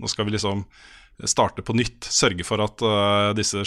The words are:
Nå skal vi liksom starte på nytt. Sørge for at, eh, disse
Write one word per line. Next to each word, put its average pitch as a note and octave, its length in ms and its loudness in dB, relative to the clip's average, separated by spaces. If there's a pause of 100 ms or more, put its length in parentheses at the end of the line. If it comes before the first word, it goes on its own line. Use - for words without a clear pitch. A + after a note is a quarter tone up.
Nå A2+ 100 -8
skal G#2 180 -2
vi G#2 80 0
liksom G2 280 -2 (640)
starte - 360 0
på A2+ 120 -2
nytt. - 360 -2
Sørge G2+ 320 2
for G#2+ 200 0
at, - 200 -6
eh, G#2 540 4
disse G2+ 280 -2